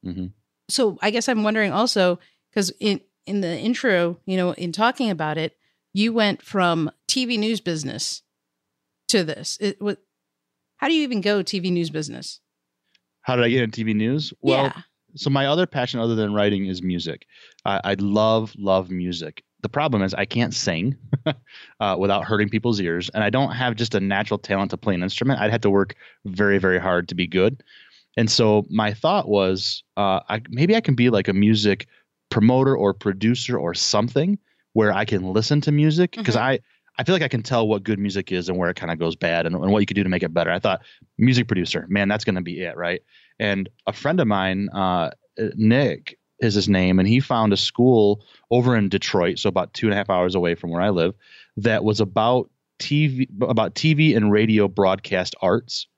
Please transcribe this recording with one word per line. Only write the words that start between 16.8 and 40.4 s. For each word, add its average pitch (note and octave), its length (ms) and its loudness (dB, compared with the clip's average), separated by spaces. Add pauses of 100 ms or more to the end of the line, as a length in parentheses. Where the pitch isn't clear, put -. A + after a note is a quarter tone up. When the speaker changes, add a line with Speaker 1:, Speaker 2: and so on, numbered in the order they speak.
Speaker 1:
music. E2+ 440 -6 (400)
I, G2 180 -2
I G2+ 120 -2
love, G#2+ 640 2
love F#2+ 340 0
music. F2 520 -8 (180)
The A2 80 -4
problem C3+ 340 0
is F#2+ 100 -2
I G2+ 120 -2
can't - 280 -2
sing, F#2 440 -4 (280)
<laughs> - 540 -8
uh, G2 180 0
without G2 280 0
hurting G#2 240 0
people's A2 300 -2
ears. F2+ 300 -4
And G#2+ 140 -2
I G#2 80 0
don't C3 220 0
have B2 220 -4
just A2 200 -4
a G2+ 40 2
natural G2 380 -2
talent G2 340 -2
to - 60 -8
play G#2 160 -4
an F2+ 80 -2
instrument. B2 380 -2
I'd G#2+ 100 0
have A2+ 120 0
to G2+ 100 2
work G2 240 0 (300)
very, G2 340 2
very F#2 180 2
hard F2 300 0
to - 80 -8
be F2 100 -2
good. F#2+ 380 0 (540)
And A#2 120 2
so G#2+ 400 4
my G#2+ 240 -2
thought F3 340 0
was, F#2+ 560 0 (140)
uh, G2 220 0 (100)
I, A2 200 -4
maybe E3 260 2
I A3+ 60 2
can C#3 140 2
be, A#2+ 140 4
like, G#2 180 2
a G2+ 60 0
music G#2 540 2 (420)
promoter B2+ 480 4
or G2 160 2
producer G#2 640 -2
or E2 160 -4
something C#3 640 0 (360)
where G#2+ 200 4
I G2+ 120 0
can F#2 280 -2
listen A#2 280 2
to D3+ 100 0
music. D#3 420 4
'Cause F#3 220 -2
Speaker 2:
Mm-hmm. - 20 2
Speaker 1:
I, B2+ 220 0 (380)
I C3 60 -4
feel F3+ 100 2
like E3+ 100 0
I C#3+ 40 -2
can A#2 160 -2
tell A#2 240 0
what G#2 160 0
good G#2 160 0
music G2 320 -4
is F2+ 160 -4
and F2+ 100 -2
where F2 120 0
it F2+ 60 -4
kinda E2+ 200 -6
goes E2 220 -2
bad E2 280 0
and, E2 100 -4
and F2+ 160 0
what G#2+ 80 4
you G2+ 60 2
could F#2 100 -6
do G2+ 80 0
to F#2 60 0
make F2+ 140 0
it E2 100 -4
better. E2+ 180 0